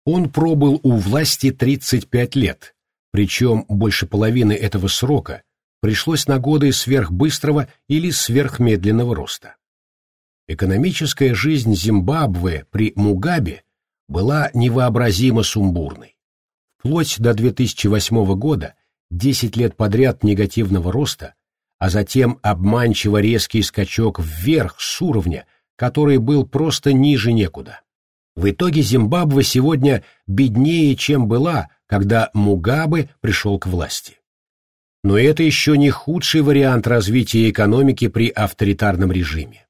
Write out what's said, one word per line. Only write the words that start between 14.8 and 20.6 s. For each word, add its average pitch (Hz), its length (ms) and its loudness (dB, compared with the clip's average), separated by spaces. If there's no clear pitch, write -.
сумбурной. 87 760 -2
Вплоть 151 400 -2
до 117 160 2
две 113 160 0
тысячи - 380 -2
восьмого 101 460 0
года, 104 400 -2
десять 117 460 -2
лет 117 200 0
подряд 113 460 2
негативного 98 680 0